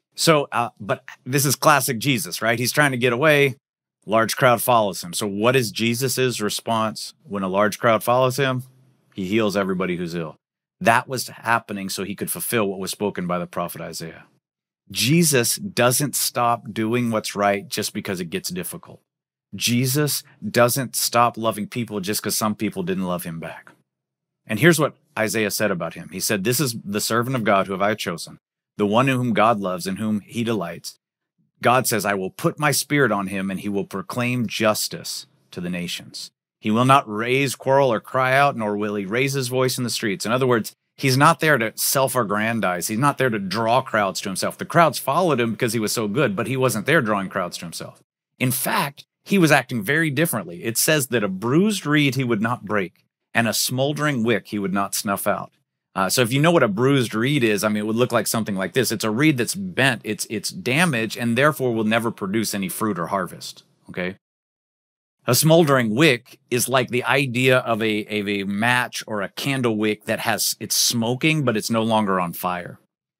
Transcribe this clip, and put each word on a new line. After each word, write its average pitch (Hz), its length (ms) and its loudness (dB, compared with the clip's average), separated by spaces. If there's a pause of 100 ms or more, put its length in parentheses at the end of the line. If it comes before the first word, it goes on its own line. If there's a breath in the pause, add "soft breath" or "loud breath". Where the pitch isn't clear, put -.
(160)
So, 151 360 2
uh, 117 200 -2 (100)
but 107 240 -6 (200)
this 135 200 0
is 127 100 2
classic 139 420 2
Jesus, 104 440 -2
right? 113 180 2
He's 123 140 -2
trying 147 180 4
to 127 60 -4
get 120 160 2
away. 143 420 4 (500)
Large 110 300 0
crowd 120 260 4
follows 107 400 2
him. 87 120 -12
So 107 140 -4
what 107 280 2
is 117 160 2
Jesus's 117 680 -2
response 110 720 -4 (100)
when 98 180 -6
a 95 60 -2
large 98 320 2
crowd 110 240 2
follows 127 320 2
him? 131 280 -2 (500)
He 95 120 -6
heals 104 300 0
everybody 92 400 -2
who's 85 180 -8
ill. 80 220 -8 (460)
That 113 260 4
was 131 220 -6
happening 107 580 -4
so 98 160 -6
he 95 120 -6
could 95 160 -6
fulfill 104 360 0
what 95 120 -6
was 92 120 -6
spoken 98 360 -4
by 87 120 -2
the 87 80 -6
prophet 87 320 -8
Isaiah. 82 460 -12 (640)
Jesus 131 640 2
doesn't 120 600 0
stop 120 580 -2
doing 117 380 -2
what's 107 220 -2
right 101 360 0
just - 240 -6
because 98 260 -6
it 87 100 -6
gets 92 200 -6
difficult. 87 500 -10 (560)
Jesus 127 680 0 (240 soft breath)
doesn't 120 480 2
stop 120 400 2
loving 110 320 -2
people 107 340 -6
just 101 200 -2
'cause 101 160 -2
some 107 160 0
people 98 300 -4
didn't 92 240 -2
love 90 160 -4
him 82 160 -10
back. 80 320 -14 (760)
And 107 140 -4
here's 156 200 6
what 139 160 0 (220)
Isaiah 110 320 0
said 101 220 0
about 85 240 -4
him. 87 160 -18
He 95 80 -10
said, 98 240 -2
"This 123 160 0
is 127 240 0
the 101 180 -4
servant 120 340 0
of 113 80 -2
God 98 220 4
who 95 80 -6
have 92 80 -4
I 107 140 2
chosen, 82 420 -8 (400)
the 104 80 2
one 120 240 4
in 131 80 0
whom 123 160 0
God 104 260 4
loves 90 280 -4
and 95 100 -4
whom 107 240 -2
he 117 220 -6
delights." 95 540 -6 (640)
God 123 260 4
says, 104 180 0
"I 101 80 2
will 95 160 -4
put - 300 -4
my 151 120 2
spirit 135 400 2
on 101 160 -2
him 95 220 -4
and 92 100 -6
he 101 100 -6
will 98 160 -2
proclaim 120 600 -4
justice - 800 -2 (240)
to - 100 -12
the 90 100 -6
nations. - 600 -8 (320)
He 110 80 -2
will 117 160 2
not 135 240 4
raise 123 460 0
quarrel 135 360 4
or 104 80 0
cry 131 340 0
out, 139 220 4
nor 104 220 -2
will 104 180 -2
he 101 100 -2
raise 131 280 0
his 135 140 -2
voice 127 320 0
in 123 40 -2
the 117 60 -2
streets." 101 380 -4
In 110 40 0
other 131 160 2
words, 117 260 0 (220)
he's 131 220 0
not 156 220 6
there 156 180 4
to 113 180 -2
self-aggrandize. 107 1120 0
He's 110 120 -2
not 143 180 2
there 131 140 2
to 107 80 -4
draw 113 420 0
crowds 101 400 0
to 101 80 -6
himself. 92 300 -4
The 98 60 -6
crowds - 340 2
followed 151 400 2
him 117 120 0
because 107 220 -2
he 120 60 0
was 104 120 -2
so 113 160 -2
good, 107 280 0
but 117 100 -2
he 131 100 -4
wasn't 123 300 0
there 156 160 4
drawing 101 280 -2
crowds 90 280 -2
to - 80 -10
himself. - 380 -14 (340)
In 127 140 0
fact, 185 540 -4 (200)
he 202 120 2
was 160 140 6
acting 127 320 2
very 156 260 0
differently. 104 540 -2
It 113 140 -4
says 151 300 2
that 117 160 0
a 101 40 -2
bruised 143 580 0
reed 147 300 2
he 135 80 -2
would 117 180 0
not 117 240 -2
break, 98 400 -4 (280)
and 113 140 2
a 104 60 0
smoldering 143 720 -2
wick 110 240 2
he 104 100 -6
would 95 160 -2
not 98 220 -2
snuff 98 320 -2
out. - 240 -4 (420)
Uh, 95 160 0
so 131 120 2
if 113 100 2
you 139 100 2
know 165 100 6
what 170 120 6
a - 40 4
bruised 123 460 2
reed 123 300 2
is, 104 200 2
I 107 40 2
mean, 107 100 0
it 104 80 -2
would 110 100 -2
look 120 160 2
like 113 140 2
something 110 300 -2
like 92 180 -4
this. 120 180 0
It's - 120 -4
a 110 80 0
reed 143 260 2
that's 113 180 -2
bent, 101 480 0
it's, 107 260 -6
it's 107 200 -6
damaged, 120 680 -2
and 117 200 0
therefore 131 360 2
will 110 100 0
never 110 260 2
produce 101 460 -4
any 95 140 -4
fruit 104 280 -4
or 87 100 -4
harvest, - 560 -8 (260)
okay? 92 260 -6 (1120)
A 120 80 4
smoldering 143 580 4
wick 131 460 2 (100)
is 120 200 0
like 127 200 2
the 120 140 -2
idea 127 560 2
of 113 240 -2
a, 107 360 -2
of 98 80 -4
a 101 180 -2
match 117 600 0
or 107 160 -6
a 92 80 -6
candle 131 460 -2
wick 107 300 -2
that 107 160 -4
has, 107 380 -2
it's - 160 -4
smoking, 127 680 0
but 117 140 0
it's - 120 -4
no 113 140 2
longer 107 360 2
on 85 140 -2
fire. 90 460 -6 (400)